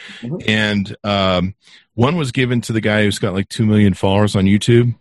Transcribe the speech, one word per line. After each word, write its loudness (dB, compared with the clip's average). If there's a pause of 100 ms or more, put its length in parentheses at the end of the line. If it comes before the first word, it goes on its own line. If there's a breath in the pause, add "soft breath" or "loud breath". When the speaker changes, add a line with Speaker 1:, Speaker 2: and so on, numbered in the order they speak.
(220 loud breath)
Speaker 1:
Mm-hmm. -8 (100)
Speaker 2:
And, -2
um, -2 (400 soft breath)
one 2
was -4
given -2
to -6
the -2
guy 2
who's 0
got, -4
like, -4
two -2
million 4
followers 0
on 2
YouTube, 2